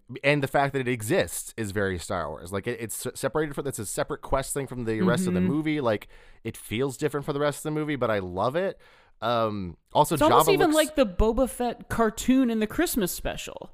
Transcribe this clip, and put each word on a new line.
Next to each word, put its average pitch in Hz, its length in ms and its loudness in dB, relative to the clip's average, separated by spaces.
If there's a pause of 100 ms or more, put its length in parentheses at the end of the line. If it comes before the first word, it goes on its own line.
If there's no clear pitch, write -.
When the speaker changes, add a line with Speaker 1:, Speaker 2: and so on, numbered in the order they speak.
(240)
Speaker 1:
and 147 200 2
the 135 40 2
fact 139 260 2
that 139 60 -2
it 123 80 -4
exists 120 680 -2
is 107 140 -4
very 95 260 0
Star 82 320 -4
Wars. 78 240 -10
Like, 98 140 -4
it, 120 120 -4
it's 113 160 -8
se-, - 200 -8
separated 147 400 -2
from, 151 100 -4
that's 135 140 -6
a 107 60 -6
separate - 360 -4
quest - 320 -2
thing 139 140 -4
from 123 180 -8
the 110 160 0
rest 123 260 2
of - 60 -2
the 180 60 0
Speaker 2:
Mm-hmm. - 100 2
Speaker 1:
movie. 151 320 0
Like, 110 260 0 (360)
it 113 120 -8
feels 123 400 -4
different 143 300 -4
for 151 80 -2
the 143 60 -4
rest 147 200 0
of - 40 -12
the 156 80 -4
movie, 151 240 -2
but 120 160 0
I 107 80 2
love 95 360 -2
it. 185 240 -2 (400)
Um, 107 580 0 (160)
also, 147 200 4
Speaker 2:
It's 156 80 2
almost 311 260 6
Speaker 1:
Jabba 403 60 6
Speaker 2:
even 381 140 6
Speaker 1:
looks 302 80 4
Speaker 2:
like 311 200 2
the 262 120 4
Boba 220 420 2
Fett - 400 -6
cartoon 233 600 2
in 220 80 0
the 214 80 0
Christmas 240 440 0
special. - 640 -8